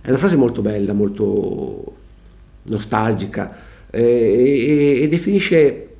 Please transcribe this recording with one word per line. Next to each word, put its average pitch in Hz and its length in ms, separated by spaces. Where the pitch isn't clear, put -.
È - 80
una 127 80
frase 175 200
molto 113 240
bella, 104 320
molto 101 1000
nostalgica, 107 1120
eh, 113 120
e, 123 1000
e, - 40
e 156 40
definisce 170 800